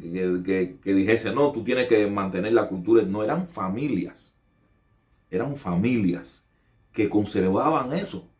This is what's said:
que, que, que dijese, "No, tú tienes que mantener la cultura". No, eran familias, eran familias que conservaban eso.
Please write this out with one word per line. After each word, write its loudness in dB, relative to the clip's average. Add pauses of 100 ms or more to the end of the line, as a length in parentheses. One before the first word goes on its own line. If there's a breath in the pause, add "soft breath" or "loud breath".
que, -2
que, -2
que 0
dijese, 2
"No, 2
tú -6
tienes 0
que 4
mantener -2
la 4
cultura". 2
No, -4
eran -2
familias, -6 (920)
eran -4
familias -2 (480)
que 0
conservaban 0
eso. -8 (120)